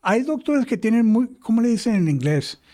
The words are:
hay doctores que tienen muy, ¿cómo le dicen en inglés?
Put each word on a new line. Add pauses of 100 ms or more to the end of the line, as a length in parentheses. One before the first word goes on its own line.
hay
doctores
que
tienen
muy, (140)
¿cómo
le
dicen
en
inglés? (120)